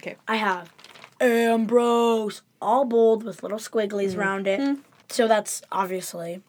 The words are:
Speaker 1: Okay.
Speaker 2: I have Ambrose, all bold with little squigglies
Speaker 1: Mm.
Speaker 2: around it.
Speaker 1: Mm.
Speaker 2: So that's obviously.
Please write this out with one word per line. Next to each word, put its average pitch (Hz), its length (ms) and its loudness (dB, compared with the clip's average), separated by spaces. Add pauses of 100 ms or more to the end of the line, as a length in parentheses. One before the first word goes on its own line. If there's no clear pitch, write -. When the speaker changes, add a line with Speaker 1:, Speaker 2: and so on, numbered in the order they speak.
Speaker 1:
Okay. - 160 -12 (100)
Speaker 2:
I 220 100 -2
have 185 360 -2 (480)
Ambrose, 233 1200 2 (200)
all 247 220 2
bold 226 400 4
with 185 180 -12
little 196 160 -6
squigglies 202 560 -2
Speaker 1:
Mm. 190 40 -6
Speaker 2:
around 196 280 -2
it. 196 140 0
Speaker 1:
Mm. 277 180 0 (300)
Speaker 2:
So 233 200 2
that's 214 420 0
obviously. 185 800 -6